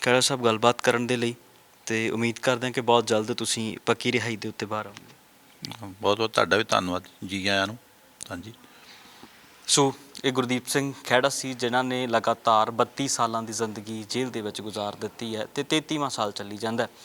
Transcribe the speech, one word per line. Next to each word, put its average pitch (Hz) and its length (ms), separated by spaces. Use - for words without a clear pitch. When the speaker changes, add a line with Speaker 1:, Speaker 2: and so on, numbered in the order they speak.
Speaker 1:
ਖਹਿਰਾ 123 180
ਸਾਹਿਬ 127 260
ਗੱਲਬਾਤ 117 360
ਕਰਨ 120 260
ਦੇ 123 100
ਲਈ, 120 180
ਤੇ 113 240
ਉਮੀਦ 117 300
ਕਰਦੇ 127 280
ਹਾਂ 120 60
ਕਿ 131 80
ਬਹੁਤ 117 260
ਜਲਦ 110 260
ਤੁਸੀਂ 110 520
ਪੱਕੀ 117 260
ਰਿਹਾਈ 117 240
ਦੇ 107 140
ਉੱਤੇ 107 160
ਬਾਹਰ 107 200
ਆਓਗੇ। - 280
Speaker 2:
ਬਹੁਤ 101 160
ਬਹੁਤ 110 140
ਤੁਹਾਡਾ 98 260
ਵੀ 110 60
ਧੰਨਵਾਦ, 104 400
ਜੀ 95 220
ਆਇਆਂ 98 200
ਨੂੰ। 113 100
ਹਾਂਜੀ। 90 220
Speaker 1:
ਸੋ 139 260
ਇਹ 139 80
ਗੁਰਦੀਪ 127 360
ਸਿੰਘ 139 260
ਖਹਿੜਾ 127 240
ਸੀ, 131 240
ਜਿਨ੍ਹਾਂ 120 300
ਨੇ 127 240
ਲਗਾਤਾਰ 113 640
ਬੱਤੀ 120 360
ਸਾਲਾਂ 113 360
ਦੀ 113 100
ਜ਼ਿੰਦਗੀ 107 560
ਜੇਲ੍ਹ 123 220
ਦੇ 113 100
ਵਿੱਚ 104 200
ਗੁਜ਼ਾਰ 101 340
ਦਿੱਤੀ 110 400
ਹੈ 107 100
ਤੇ - 180
ਤੇਤੀਵਾਂ 151 460
ਸਾਲ 107 220
ਚੱਲੀ 101 260
ਜਾਂਦਾ 117 260
ਹੈ। 107 60